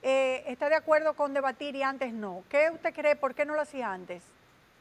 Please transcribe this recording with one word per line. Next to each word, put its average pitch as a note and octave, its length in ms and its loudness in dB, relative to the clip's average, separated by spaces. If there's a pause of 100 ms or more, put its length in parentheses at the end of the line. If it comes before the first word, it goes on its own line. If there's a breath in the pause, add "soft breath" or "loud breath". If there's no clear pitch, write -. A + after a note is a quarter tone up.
eh, C4 440 0
está C#4+ 240 -2
de D#4 60 4
acuerdo D#4 380 4
con D4 200 -2
debatir C#4 420 -2
y C4+ 60 -2
antes C4+ 320 -4
no. G3 340 -8
¿Qué D4+ 240 4
usted D#4+ 220 -4
cree? D4 200 4
¿Por C4+ 200 -2
qué D4 100 0
no D4 100 -4
lo D4+ 60 0
hacía C4 320 -4
antes? F3+ 300 -10 (580)